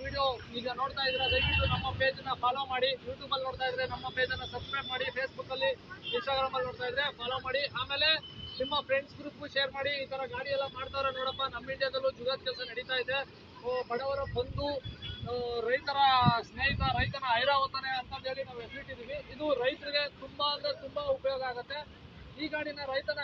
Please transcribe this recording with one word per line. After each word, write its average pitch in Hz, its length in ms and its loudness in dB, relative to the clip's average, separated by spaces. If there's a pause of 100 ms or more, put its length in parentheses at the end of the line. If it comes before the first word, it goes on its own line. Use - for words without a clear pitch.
ವಿಡಿಯೋ 277 220 0 (320)
ಈಗ 240 100 -4 (140)
ನೋಡ್ತಾ 277 280 -2
ಇದ್ರೆ 523 220 0
ದಯವಿಟ್ಟು 523 420 4
ನಮ್ಮ 269 140 0 (120)
ಪೇಜ್ 262 280 4
ನ 262 60 0 (100)
ಫಾಲೋ 262 300 2
ಮಾಡಿ. 254 180 4 (160)
YouTube 262 260 -6
ಅಲ್ಲಿ 262 160 0
ನೋಡ್ತಾ 254 200 -2
ಇದ್ರೆ 262 240 0
ನಮ್ಮ 254 160 -6
ಪೇಜ್ 254 220 2
ಅನ್ನ 254 140 -2 (100)
ಸಬ್ಸ್ಕ್ರೈಬ್ 262 380 -4
ಮಾಡಿ, 254 120 0 (120)
Facebook 262 380 -4
ಅಲ್ಲಿ, 269 160 4 (460)
Instagram 262 380 2
ಅಲ್ಲಿ 254 100 2
ನೋಡ್ತಾ 247 260 -4
ಇದ್ರೆ 269 140 2 (120)
ಫಾಲೋ 247 300 -2
ಮಾಡಿ. 262 160 2 (180)
ಆಮೇಲೆ 285 280 4 (500)
ನಿಮ್ಮ 277 160 0 (120)
ಫ್ರೆಂಡ್ಸ್ 277 320 0
ಗ್ರೂಪ್ 285 340 -10
ಶೇರ್ 269 240 2
ಮಾಡಿ. 277 140 0 (120)
ಈ - 20 -4
ತರ 262 200 -4
ಗಾಡಿ 247 240 -6
ಎಲ್ಲ 539 180 2 (100)
ಮಾಡ್ತಾವ್ರೆ 269 420 0
ನೋಡಪ್ಪ, 262 220 -2 (140)
ನಮ್ಮ 247 200 -6
ಇಂಡಿಯಾದಲ್ಲೂ 269 360 2
ಜುಗಾದ್ 254 360 -2
ಕೆಲಸ 247 140 -4 (100)
ನಡೀತಾ 247 320 -2
ಇದೆ. 262 160 0 (460)
ಓ, 247 240 2
ಬಡವರ 277 320 0 (160)
ಬಂಧು, 247 320 0 (600)
ಆ, 240 40 -2 (360)
ರೈತರ 277 300 2 (500)
ಸ್ನೇಹಿತ, 262 320 2 (160)
ರೈತನ 262 260 0 (180)
ಐರಾವತನೆ 269 580 2
ಅಂತಂದ್ 269 280 -8
ಹೇಳಿ 262 160 -4
ನಾವು 247 160 -10
ಹೆಸರಿಟ್ಟಿದೀವಿ. 254 580 -10 (160)
ಇದು 277 120 -4 (180)
ರೈತರಿಗೆ 294 400 2 (200)
ತುಂಬಾ 269 300 -2
ಅಂದ್ರೆ 294 180 -2 (100)
ತುಂಬಾ 277 200 -4
ಉಪಯೋಗ 269 420 0
ಆಗತ್ತೆ. 254 360 -4 (640)
ಈ 311 40 -2
ಗಾಡಿನ 294 320 -4 (140)
ರೈತನ 294 300 0